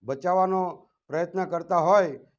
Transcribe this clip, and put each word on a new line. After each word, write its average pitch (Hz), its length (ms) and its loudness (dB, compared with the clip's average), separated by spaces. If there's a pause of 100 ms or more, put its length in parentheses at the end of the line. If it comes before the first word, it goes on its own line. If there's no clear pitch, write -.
બચાવવાનો 180 840 -2 (200)
પ્રયત્ન 175 360 -4
કરતા 170 340 -2
હોય 170 380 4 (220)